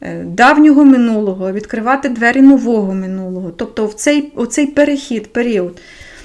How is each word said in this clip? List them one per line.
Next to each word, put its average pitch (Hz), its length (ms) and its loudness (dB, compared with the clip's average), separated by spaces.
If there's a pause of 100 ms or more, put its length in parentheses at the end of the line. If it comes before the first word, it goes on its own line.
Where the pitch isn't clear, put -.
е, 170 220 -12
давнього 285 600 4
минулого, 214 680 2
відкривати 233 580 -4
двері 240 320 0
нового 233 520 4
минулого. 185 580 -8
Тобто 220 340 -8
в 214 80 -8
цей, 294 420 -2
у 240 100 -4
цей 277 220 -2
перехід, 277 640 -2
період. 208 480 -4 (440)